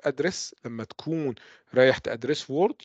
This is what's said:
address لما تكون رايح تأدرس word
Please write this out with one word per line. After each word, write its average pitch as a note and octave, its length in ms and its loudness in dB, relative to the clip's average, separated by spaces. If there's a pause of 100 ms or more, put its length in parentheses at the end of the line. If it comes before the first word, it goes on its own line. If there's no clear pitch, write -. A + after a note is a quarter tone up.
(100)
address D3 440 -4 (120)
لما A2+ 180 -10
تكون D3+ 520 -6 (380)
رايح B2+ 240 6
تأدرس A#2+ 540 -6
word F#3 340 2